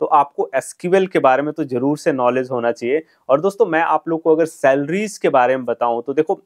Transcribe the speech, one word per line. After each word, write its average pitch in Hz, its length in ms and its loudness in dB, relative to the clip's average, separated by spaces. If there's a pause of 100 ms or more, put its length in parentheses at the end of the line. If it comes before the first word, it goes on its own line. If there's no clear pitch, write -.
तो 156 60 -2
आपको 147 480 0
एस 131 180 -4
क्यू 175 220 -4
एल 190 120 4
के 185 120 -2
बारे 135 240 4
में 147 120 -4
तो 156 100 -4
जरूर 135 340 -2
से 160 140 -2
नॉलेज 127 380 0
होना 120 220 -2
चाहिए। 127 300 -4 (260)
और 139 120 2
दोस्तों, 196 260 0
मैं 165 160 0
आप 156 260 -2
लोग 165 140 -4
को 160 120 2
अगर 160 120 2
सैलरीज 156 720 -2
के 185 100 0
बारे 131 280 2
में 127 80 -6
बताऊं 117 380 -2
तो 139 120 -8
देखो, 151 320 -2